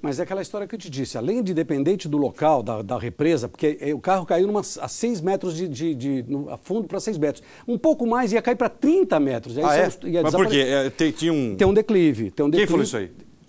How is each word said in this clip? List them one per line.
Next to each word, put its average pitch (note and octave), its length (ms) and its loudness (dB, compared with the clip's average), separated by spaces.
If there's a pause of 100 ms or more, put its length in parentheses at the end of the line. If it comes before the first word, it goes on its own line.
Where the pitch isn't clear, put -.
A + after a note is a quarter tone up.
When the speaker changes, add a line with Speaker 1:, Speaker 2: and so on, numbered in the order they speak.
Speaker 1:
Mas C#3+ 180 -4
é F3 40 -2
aquela F#3+ 180 -6
história G3+ 260 -8
que G3 80 -12
eu G#3+ 40 -8
te F3+ 100 -16
disse, C3 300 -6
além G3+ 240 -2
de F#3 100 -2
dependente D#3 560 -2
do D3 80 -2
local, C#3+ 460 2
da, G#2+ 180 -6
da A2 180 -6
represa, B2 480 0
porque, D3+ 320 -2
é, C#3+ 140 -4
o C#3 80 -6
carro F#3 240 0
caiu F3+ 220 0
numa, G#3 140 -2
a - 280 -8
seis A3+ 320 -4
metros F#3 340 -2
de, F3 140 -6
de, D3+ 260 -4
de, C3 320 -4
no, C#3+ 220 -6
a A#2+ 80 -10
fundo G3 320 -6
pra G3 100 -6
seis G3 200 -4
metros. D3 260 -2 (220)
Um A#3+ 100 -2
pouco D4+ 300 2
mais A#3 260 2
ia A3+ 80 4
cair A#3+ 160 0
pra A#3 140 0
trinta D#4+ 500 2
metros. B2 380 -2
Aí D3+ 60 0
Speaker 2:
Ah, D3 40 4
Speaker 1:
são D3 80 6
Speaker 2:
é? F3 120 6
Speaker 1:
os, - 160 -8
ia E3 180 0
Speaker 2:
Mas D#3 120 2
por F3+ 120 4
Speaker 1:
desapare- C#3 180 4
Speaker 2:
quê? B2 60 0
É, C#3 180 2
tem, D#3+ 240 0
tinha E3 220 0
um A#2+ 220 0
Speaker 1:
Tem G#2 100 6
um G3 80 4
declive, D#3 560 2
tem D3 160 0
um D3 40 2
Speaker 2:
Quem F3 100 4
Speaker 1:
declive. G3+ 100 2
Speaker 2:
falou F#3+ 140 4
isso F#3 120 -4
aí? F#2+ 320 -8 (200)